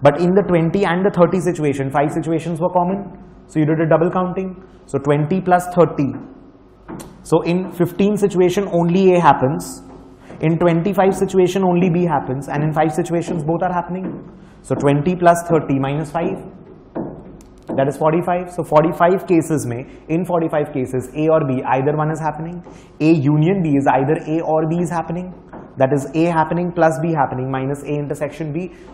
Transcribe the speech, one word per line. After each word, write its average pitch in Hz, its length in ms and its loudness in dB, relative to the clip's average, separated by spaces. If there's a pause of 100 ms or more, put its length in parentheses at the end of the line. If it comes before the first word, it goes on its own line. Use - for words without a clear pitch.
But 147 180 4
in 180 140 2
the 202 80 4
twenty 175 420 0
and 185 220 0
the 202 40 2
thirty 180 300 2
situation, 147 500 -2
five 151 220 0
situations 165 480 -4
were 175 100 0
common, 185 460 -4 (300)
so - 140 -4
you 151 40 4
did 156 160 0
a 160 80 0
double 165 220 2
counting. 185 520 -6 (260)
So 139 120 -4
twenty 147 400 0
plus 180 340 0
thirty. 147 380 2 (1120)
So 160 160 2
in 175 320 -2
fifteen 196 440 0
situation 185 520 2
only 175 460 4
A 170 60 4
happens, 147 640 2 (580)
in 160 200 0
twenty-five 175 520 2
situation 190 520 2
only 180 260 4
B 175 140 2
happens, 139 420 -2
and 147 160 -4
in 156 100 0
five 156 200 2
situations 170 500 -4
both 170 220 -2
are 180 80 -2
happening. 175 580 -8 (320)
So - 140 -4
twenty 147 400 2
plus 175 320 4
thirty 143 320 2
minus 143 320 -4
five, - 260 -4 (1400)
that 139 140 0
is 147 80 -4
forty-five. 175 560 -2
So 165 100 -8
forty-five 175 640 2
cases 156 400 2
mein, 120 240 -8 (180)
in 170 160 -2
forty-five 165 480 -2
cases, 127 440 -4
A 156 140 2
or 160 180 6
B, 131 160 -2
either 135 320 0
one 156 160 0
is 156 80 -6
happening. 160 420 -8 (380)
A 156 100 4
union 160 540 4
B 156 60 0
is 139 180 2
either 135 360 2
A 156 160 -2
or 156 280 0
B 170 80 -2
is 175 120 -2
happening. 175 460 -6 (440)
That 131 140 2
is 143 220 0
A 160 120 2
happening 170 440 0
plus 160 320 2
B 170 100 0
happening 131 380 -2
minus 135 320 -4
A 147 60 -10
intersection 147 640 -6
B. 175 180 -6 (240)